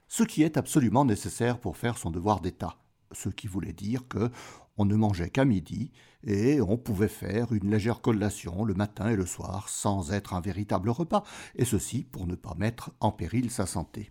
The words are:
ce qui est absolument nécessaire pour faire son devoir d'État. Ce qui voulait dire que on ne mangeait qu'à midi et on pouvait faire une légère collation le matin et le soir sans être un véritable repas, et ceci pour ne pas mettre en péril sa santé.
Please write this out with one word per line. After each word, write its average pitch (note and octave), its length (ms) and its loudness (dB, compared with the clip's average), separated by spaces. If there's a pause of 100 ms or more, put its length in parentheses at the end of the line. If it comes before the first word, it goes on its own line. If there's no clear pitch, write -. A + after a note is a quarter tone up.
ce - 160 2
qui - 180 2
est D#3+ 160 2
absolument B2+ 480 4
nécessaire A#2 520 0
pour F2 200 -6
faire A#2+ 180 -2
son G2 140 -4
devoir F2+ 300 2
d'État. F2+ 360 -6 (360)
Ce - 180 -8
qui - 160 -10
voulait F#2 260 -6
dire G#2+ 360 -6
que A2 220 0 (460)
on G#2 80 2
ne G2+ 100 4
mangeait G2+ 360 2
qu'à C3+ 160 4
midi G#2 440 0 (320)
et A#2+ 380 4
on G2+ 160 2
pouvait G#2+ 320 2
faire A2+ 460 -4
une G2+ 160 0
légère G#2+ 320 0
collation G#2 640 0
le G#2 100 0
matin G2+ 340 -2
et A#2 80 2
le F#2 100 2
soir F#2 440 -8
sans G2 420 -2
être G2 220 -2
un F2+ 80 -2
véritable G2 480 -2
repas, E3+ 340 0 (320)
et B2+ 80 2
ceci A2+ 400 0
pour - 220 -10
ne F2 80 -2
pas - 240 -10
mettre A2 320 -4 (100)
en A2 100 4
péril A2+ 400 -2
sa G#2 140 -2
santé. - 460 -6